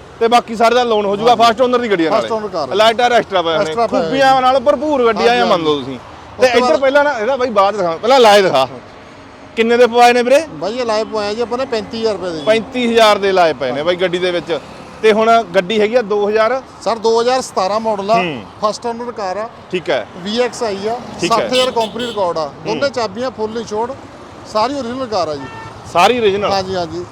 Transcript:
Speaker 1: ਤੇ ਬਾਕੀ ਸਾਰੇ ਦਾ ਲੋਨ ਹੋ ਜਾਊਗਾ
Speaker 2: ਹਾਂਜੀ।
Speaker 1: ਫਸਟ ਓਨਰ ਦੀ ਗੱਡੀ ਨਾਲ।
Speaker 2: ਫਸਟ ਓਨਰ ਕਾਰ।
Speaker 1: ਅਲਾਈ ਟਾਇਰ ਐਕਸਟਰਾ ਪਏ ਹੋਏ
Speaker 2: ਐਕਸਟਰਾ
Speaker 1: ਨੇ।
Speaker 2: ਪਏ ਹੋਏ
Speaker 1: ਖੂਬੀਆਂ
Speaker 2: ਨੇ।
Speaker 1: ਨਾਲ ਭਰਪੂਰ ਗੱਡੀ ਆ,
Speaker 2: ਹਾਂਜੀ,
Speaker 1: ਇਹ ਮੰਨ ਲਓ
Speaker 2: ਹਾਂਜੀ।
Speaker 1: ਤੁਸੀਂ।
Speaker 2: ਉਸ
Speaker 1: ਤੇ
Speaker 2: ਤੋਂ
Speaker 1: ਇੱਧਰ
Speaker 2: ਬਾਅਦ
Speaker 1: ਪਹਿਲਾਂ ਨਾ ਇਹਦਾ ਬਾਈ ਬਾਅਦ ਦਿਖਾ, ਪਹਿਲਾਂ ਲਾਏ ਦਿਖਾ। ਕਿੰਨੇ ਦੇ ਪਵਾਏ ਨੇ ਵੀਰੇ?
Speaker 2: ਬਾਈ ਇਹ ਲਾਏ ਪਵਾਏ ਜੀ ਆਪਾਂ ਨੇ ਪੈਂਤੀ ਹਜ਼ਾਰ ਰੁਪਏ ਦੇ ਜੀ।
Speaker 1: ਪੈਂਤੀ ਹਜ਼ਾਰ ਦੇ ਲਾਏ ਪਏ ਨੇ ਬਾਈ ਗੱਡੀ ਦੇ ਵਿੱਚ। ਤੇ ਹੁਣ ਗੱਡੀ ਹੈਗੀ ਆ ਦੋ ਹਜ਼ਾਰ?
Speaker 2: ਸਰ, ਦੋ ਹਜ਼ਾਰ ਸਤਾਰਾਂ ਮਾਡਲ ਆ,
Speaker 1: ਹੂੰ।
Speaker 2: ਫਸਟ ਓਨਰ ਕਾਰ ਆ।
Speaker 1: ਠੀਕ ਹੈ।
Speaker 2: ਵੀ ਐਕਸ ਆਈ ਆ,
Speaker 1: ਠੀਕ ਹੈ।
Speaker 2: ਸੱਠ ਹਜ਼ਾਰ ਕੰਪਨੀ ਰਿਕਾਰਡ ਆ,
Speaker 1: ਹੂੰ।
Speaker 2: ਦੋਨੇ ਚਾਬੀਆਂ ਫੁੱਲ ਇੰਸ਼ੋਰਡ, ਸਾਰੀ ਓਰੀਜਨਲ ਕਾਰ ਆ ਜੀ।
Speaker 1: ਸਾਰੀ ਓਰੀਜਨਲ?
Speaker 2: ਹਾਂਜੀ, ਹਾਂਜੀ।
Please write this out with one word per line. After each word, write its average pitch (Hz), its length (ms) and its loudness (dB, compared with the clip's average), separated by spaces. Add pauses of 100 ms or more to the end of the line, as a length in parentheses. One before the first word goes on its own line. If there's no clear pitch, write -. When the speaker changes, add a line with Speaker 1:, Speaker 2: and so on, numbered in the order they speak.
(200)
Speaker 1:
ਤੇ 226 80 2
ਬਾਕੀ 233 280 0
ਸਾਰੇ 233 180 2
ਦਾ 247 100 2
ਲੋਨ 214 220 0
ਹੋ 202 100 -2
ਜਾਊਗਾ 226 140 2
Speaker 2:
ਹਾਂਜੀ। 226 140 4
Speaker 1:
ਫਸਟ 233 160 4
ਓਨਰ 247 180 2
ਦੀ 240 120 -2
ਗੱਡੀ 170 180 2
ਨਾਲ। 190 120 2
Speaker 2:
ਫਸਟ 220 120 -4
ਓਨਰ 214 160 -4
ਕਾਰ। 160 240 -4
Speaker 1:
ਅਲਾਈ 214 220 4
ਟਾਇਰ 240 180 2
ਐਕਸਟਰਾ 190 300 0
ਪਏ 165 60 0
ਹੋਏ 160 100 0
Speaker 2:
ਐਕਸਟਰਾ 180 240 -2
Speaker 1:
ਨੇ। 226 60 0
Speaker 2:
ਪਏ 254 100 -2
ਹੋਏ 165 80 -2
Speaker 1:
ਖੂਬੀਆਂ 269 280 2
Speaker 2:
ਨੇ। 262 60 2
Speaker 1:
ਨਾਲ 262 200 2
ਭਰਪੂਰ 277 460 0
ਗੱਡੀ 226 200 2
ਆ, - 20 6
Speaker 2:
ਹਾਂਜੀ, 240 140 2
Speaker 1:
ਇਹ 233 40 2
ਮੰਨ 180 160 2
ਲਓ 151 100 2
Speaker 2:
ਹਾਂਜੀ। 139 120 -2
Speaker 1:
ਤੁਸੀਂ। 131 140 -10 (400)
Speaker 2:
ਉਸ - 60 2
Speaker 1:
ਤੇ 262 40 6
Speaker 2:
ਤੋਂ 240 100 2
Speaker 1:
ਇੱਧਰ 247 120 2
Speaker 2:
ਬਾਅਦ 311 100 2
Speaker 1:
ਪਹਿਲਾਂ 277 240 4
ਨਾ 294 80 0
ਇਹਦਾ 240 240 -2
ਬਾਈ 254 140 -2
ਬਾਅਦ 202 260 2
ਦਿਖਾ, 180 140 0
ਪਹਿਲਾਂ 214 300 2
ਲਾਏ 208 220 8
ਦਿਖਾ। 139 260 2 (880)
ਕਿੰਨੇ 226 200 2
ਦੇ 247 100 6
ਪਵਾਏ 240 260 6
ਨੇ 247 100 2
ਵੀਰੇ? 269 260 4
Speaker 2:
ਬਾਈ 175 300 -8
ਇਹ 247 80 -4
ਲਾਏ 220 180 -2
ਪਵਾਏ 208 300 -4
ਜੀ 233 80 -4
ਆਪਾਂ 233 160 -4
ਨੇ 262 60 -2
ਪੈਂਤੀ 226 360 -6
ਹਜ਼ਾਰ 220 140 0
ਰੁਪਏ 180 160 -6
ਦੇ 160 80 -6
ਜੀ। 147 60 -10
Speaker 1:
ਪੈਂਤੀ 233 480 -2
ਹਜ਼ਾਰ 220 260 4
ਦੇ 196 140 0
ਲਾਏ 175 200 4
ਪਏ 131 200 -4
ਨੇ 135 100 -4
ਬਾਈ 180 140 0
ਗੱਡੀ 180 220 -2
ਦੇ 180 120 -2
ਵਿੱਚ। 165 300 -4 (420)
ਤੇ 220 100 6
ਹੁਣ 226 300 4 (120)
ਗੱਡੀ 196 260 0
ਹੈਗੀ 214 140 0
ਆ 247 80 4
ਦੋ 208 260 -2
ਹਜ਼ਾਰ? 220 340 0 (220)
Speaker 2:
ਸਰ, 220 140 -2
ਦੋ 226 220 2
ਹਜ਼ਾਰ 254 200 0
ਸਤਾਰਾਂ 208 400 -2
ਮਾਡਲ 208 300 -4
ਆ, 226 120 2
Speaker 1:
ਹੂੰ। 147 200 -6 (220)
Speaker 2:
ਫਸਟ 208 220 -2
ਓਨਰ 233 260 -8
ਕਾਰ 190 240 -6
ਆ। 214 120 -8 (220)
Speaker 1:
ਠੀਕ 170 200 -6
ਹੈ। 120 160 -2 (100)
Speaker 2:
ਵੀ 202 240 -6
ਐਕਸ 240 220 -4
ਆਈ 202 260 -4
ਆ, 240 120 -6 (200)
Speaker 1:
ਠੀਕ 196 120 0
ਹੈ। 233 40 2
Speaker 2:
ਸੱਠ 220 160 -2
ਹਜ਼ਾਰ 254 180 0
ਕੰਪਨੀ 226 360 -4
ਰਿਕਾਰਡ 196 320 -4
ਆ, 156 80 -4
Speaker 1:
ਹੂੰ। 139 60 -12 (120)
Speaker 2:
ਦੋਨੇ 277 260 -4
ਚਾਬੀਆਂ 233 400 -6
ਫੁੱਲ 214 280 -8
ਇੰਸ਼ੋਰਡ, 220 340 -6 (600)
ਸਾਰੀ 233 220 0
ਓਰੀਜਨਲ 262 320 -8
ਕਾਰ 196 220 -4
ਆ 151 60 -6
ਜੀ। 139 80 -10 (500)
Speaker 1:
ਸਾਰੀ 214 280 4
ਓਰੀਜਨਲ? 202 320 0
Speaker 2:
ਹਾਂਜੀ, 190 240 -4
ਹਾਂਜੀ। 175 360 -6